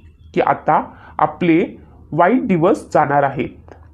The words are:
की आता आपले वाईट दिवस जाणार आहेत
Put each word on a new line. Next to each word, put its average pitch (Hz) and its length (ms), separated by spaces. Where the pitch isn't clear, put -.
की - 60
आता 156 420
आपले 165 460
वाईट 196 340
दिवस 190 480
जाणार 143 280
आहेत - 520